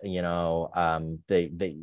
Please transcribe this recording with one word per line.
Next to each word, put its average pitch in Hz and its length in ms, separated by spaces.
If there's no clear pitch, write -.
You 92 180
know, 85 520
um, 80 540
they, 98 260
they, 85 300